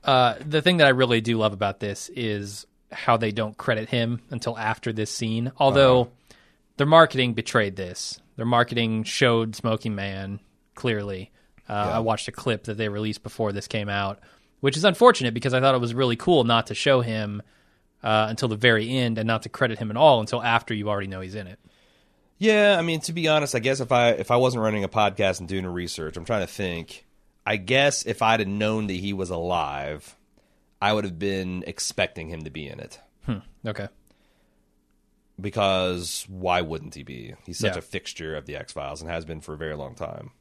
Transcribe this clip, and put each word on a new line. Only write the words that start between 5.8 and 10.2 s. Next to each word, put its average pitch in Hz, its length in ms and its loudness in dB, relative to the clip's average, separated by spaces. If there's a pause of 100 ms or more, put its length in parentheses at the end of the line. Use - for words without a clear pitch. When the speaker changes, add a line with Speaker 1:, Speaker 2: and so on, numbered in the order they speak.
Speaker 2:
Uh-huh. 120 80 -2 (640)
Speaker 1:
their 143 120 2
marketing 151 460 6
betrayed 107 440 0
this. - 420 -10 (160)
Their 113 100 -6
marketing 117 600 2
showed 117 500 2
Smoking 110 400 -2
Man 98 460 -8 (340)